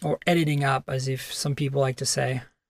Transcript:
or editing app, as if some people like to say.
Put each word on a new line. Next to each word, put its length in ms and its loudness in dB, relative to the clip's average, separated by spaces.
or 240 0
editing 380 4
app, 260 0
as 180 -4
if 260 -6
some 220 -2
people 260 0
like 160 0
to 80 -8
say. 360 0